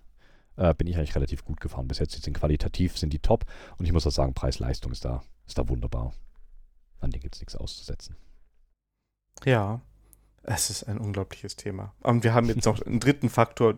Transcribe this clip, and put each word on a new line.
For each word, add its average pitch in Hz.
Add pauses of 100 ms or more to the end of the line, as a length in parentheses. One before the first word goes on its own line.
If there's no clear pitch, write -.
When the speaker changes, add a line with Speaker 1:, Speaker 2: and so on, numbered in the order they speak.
(560)
Speaker 1:
äh, 85
bin 85
ich 87
eigentlich 76
relativ 71
gut -
gefahren. 65
Bis 67
jetzt, -
die -
sind 71
qualitativ, -
sind 76
die 76
top. - (340)
Und -
ich 82
muss 78
auch 73
sagen, 67
Preis-Leistung 64
ist -
da, 62 (240)
ist -
da 60
wunderbar. 60 (880)
An 65
denen 64
gibt's -
nichts -
auszusetzen. - (1300)
Speaker 2:
Ja, 113 (600)
es -
ist -
ein 104
unglaubliches 98
Thema. 101
Und 120
wir 113
haben 120
jetzt 117
noch 107
Speaker 1:
<laughs> -
Speaker 2:
einen 113
dritten 131
Faktor, 113